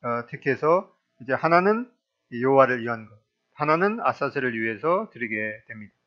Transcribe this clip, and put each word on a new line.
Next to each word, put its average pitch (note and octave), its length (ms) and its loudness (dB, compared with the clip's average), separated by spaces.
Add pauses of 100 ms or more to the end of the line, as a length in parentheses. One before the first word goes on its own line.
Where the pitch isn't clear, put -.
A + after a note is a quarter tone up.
어, A#2+ 240 -6
택해서 D3 640 0 (300)
이제 B2+ 120 -4
하나는 F#3 560 2 (420)
여호와를 B2+ 500 4
위한 A2+ 260 -8
것, G#2+ 80 -20 (380)
하나는 E3+ 480 0
아사셀을 C3 580 -2
위해서 D3+ 540 -2
드리게 G#2+ 540 -8
됩니다. G#2+ 260 -18 (140)